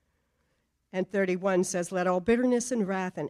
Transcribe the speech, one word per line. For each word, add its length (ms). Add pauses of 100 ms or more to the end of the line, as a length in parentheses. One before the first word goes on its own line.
(920)
And 180
thirty-one 540
says, 280
"Let 140
all 140
bitterness 520
and 160
wrath 300
and 120